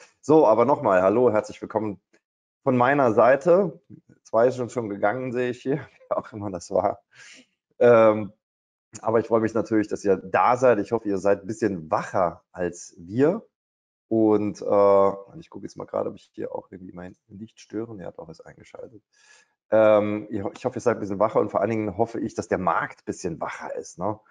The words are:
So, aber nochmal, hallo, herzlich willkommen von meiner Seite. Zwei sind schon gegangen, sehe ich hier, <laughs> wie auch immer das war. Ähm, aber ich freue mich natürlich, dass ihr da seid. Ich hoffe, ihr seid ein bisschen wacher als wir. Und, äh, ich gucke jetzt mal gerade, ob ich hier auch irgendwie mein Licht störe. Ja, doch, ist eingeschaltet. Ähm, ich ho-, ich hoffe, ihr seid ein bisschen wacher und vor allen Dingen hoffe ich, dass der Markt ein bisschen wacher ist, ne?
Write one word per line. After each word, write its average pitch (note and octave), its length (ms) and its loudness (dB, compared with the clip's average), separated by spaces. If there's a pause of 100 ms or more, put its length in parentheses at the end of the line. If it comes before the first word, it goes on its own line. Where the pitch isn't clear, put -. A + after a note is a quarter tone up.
(220)
So, D3+ 240 6
aber A2 200 6
nochmal, B2 360 2
hallo, A2 300 4
herzlich G#2+ 300 -4
willkommen G#2+ 380 -6 (640)
von B2+ 140 0
meiner B2+ 360 4
Seite. D3 680 4 (420)
Zwei A#2+ 280 2
sind B2 200 -6
schon A2+ 180 -8
gegangen, G#2 440 -4
sehe B2 160 -4
ich B2 140 -10
hier, C3 140 -4
<laughs> - 320 -14
wie - 60 -4
auch - 160 -8
immer G#2 200 -10
das F2+ 180 -12
war. F#2+ 320 -2 (800)
Ähm, A2 540 4 (680)
aber A2+ 180 0
ich A2 80 -4
freue A2+ 140 0
mich A2 140 -2
natürlich, G#2+ 320 -2
dass - 180 -8
ihr F#2+ 120 2
da F#2+ 400 0
seid. B2 200 4
Ich G2+ 140 -4
hoffe, A2+ 180 -4
ihr G2+ 80 -2
seid G2 240 0
ein F#2+ 60 -18
bisschen G2 420 -4
wacher F#2+ 640 -2
als F2 480 -8
wir. C3 480 -2 (600)
Und, G#2+ 540 0
äh, G2 800 2
ich E2 100 -20
gucke G2+ 160 -16
jetzt - 120 -16
mal G2 80 -14
gerade, G#2 240 -6
ob - 60 -14
ich - 180 -20
hier G#2+ 200 -12
auch - 180 -14
irgendwie F#2 220 -18
mein F2+ 220 -16 (120)
Licht G#2 320 -20
störe. A2 400 -12
Ja, F#2 120 -14
doch, - 180 -20
ist E3 120 -20
eingeschaltet. - 600 -20 (720)
Ähm, G#2+ 580 2
ich G2+ 140 -6
ho-, A2 120 -8
ich - 80 -20
hoffe, A#2+ 140 -6
ihr G#2+ 40 -10
seid A2 160 0
ein - 20 -10
bisschen G2+ 180 -8
wacher A2 220 0
und A2 100 0
vor G#2 100 -2
allen G#2 120 0
Dingen G#2+ 260 -4
hoffe A#2 220 -4
ich, - 160 -8
dass G2+ 120 -8
der F#2 120 -2
Markt F2+ 420 -4
ein - 40 -20
bisschen F#2 360 -8
wacher - 340 -12
ist, - 220 -14
ne? G2+ 220 -6 (120)